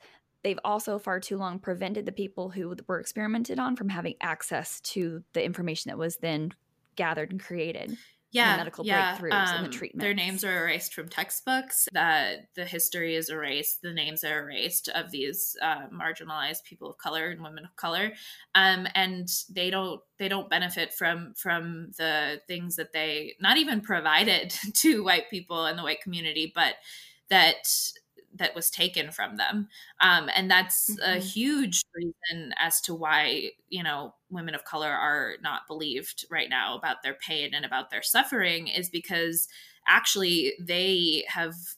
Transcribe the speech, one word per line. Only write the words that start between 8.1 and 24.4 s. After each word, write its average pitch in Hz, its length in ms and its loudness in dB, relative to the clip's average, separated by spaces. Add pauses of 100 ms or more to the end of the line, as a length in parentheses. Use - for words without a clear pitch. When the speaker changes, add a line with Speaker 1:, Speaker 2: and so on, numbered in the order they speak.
Speaker 2:
Yeah, 233 240 6
Speaker 1:
The 185 40 4
medical 170 260 -6
Speaker 2:
yeah, 196 320 2
Speaker 1:
breakthroughs 180 380 2
and 170 80 0
the 156 60 -4
Speaker 2:
um, - 20 -8
Speaker 1:
treatments. - 320 -8
Speaker 2:
their 202 100 2
names 190 300 0
are 180 220 0
erased 165 280 0
from 165 160 -10
textbooks. - 840 -2
The, 156 480 2 (160)
the 180 80 -6
history 170 500 -2
is 160 160 -2
erased. 147 500 -4
The 175 120 -8
names 156 320 -4
are 151 160 -2
erased 143 480 -4
of 170 240 -4
these, 151 500 -4
uh, 147 300 -2
marginalized 156 720 -6
people 160 260 -16
of - 80 -18
color 160 300 -4
and 165 160 -10
women 156 200 -16
of - 120 -20
color. 185 360 -2 (440)
Um, 190 400 6
and 185 320 0 (200)
they 185 220 -2
don't, 190 300 -2 (180)
they 196 80 -2
don't 196 240 -2
benefit 175 420 0
from, 170 440 -2
from 165 600 -4
the 151 520 0
things 175 260 -6
that 160 180 -6
they, 156 480 -4
not 226 160 6
even 277 240 2
provided 175 720 4 (120)